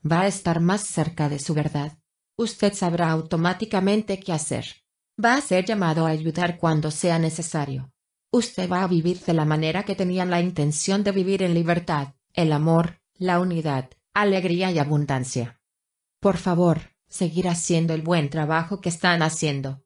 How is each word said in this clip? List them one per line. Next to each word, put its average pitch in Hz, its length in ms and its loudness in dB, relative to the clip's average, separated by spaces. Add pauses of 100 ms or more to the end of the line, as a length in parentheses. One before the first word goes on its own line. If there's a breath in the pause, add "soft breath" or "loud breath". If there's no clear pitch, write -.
Va 165 180 2
a 190 60 4
estar 175 320 0
más 185 220 2
cerca 156 480 -2
de 143 80 -4
su 147 160 -4
verdad. 151 460 -2 (360)
Usted 214 380 0
sabrá 170 380 0
automáticamente 190 1080 0
qué 190 140 -6
hacer. 123 320 -4 (580)
Va 233 120 4
a 285 60 0
ser 185 240 0
llamado 165 420 2
a - 20 2
ayudar 165 480 -2
cuando 156 320 0
sea 165 300 0
necesario. 151 720 -4 (380)
Usted 220 360 0
va 180 140 0
a 190 60 0
vivir 175 320 0
de 170 160 0
la 156 100 2
manera 156 380 0
que 202 100 -4
tenían 180 380 -2
la 175 100 2
intención 175 640 0
de 202 80 0
vivir 190 320 0
en 175 100 2
libertad, 170 600 0 (180)
el 160 200 2
amor, 165 480 2 (140)
la 185 240 0
unidad, 160 520 -2 (240)
alegría 185 560 2
y 165 80 2
abundancia. 139 840 -2 (580)
Por 196 180 2
favor, 170 580 2 (120)
seguir 175 400 -2
haciendo 170 460 0
el 160 80 -4
buen 160 300 0
trabajo 160 500 -2
que 185 80 -4
están 170 320 0
haciendo. 139 640 -2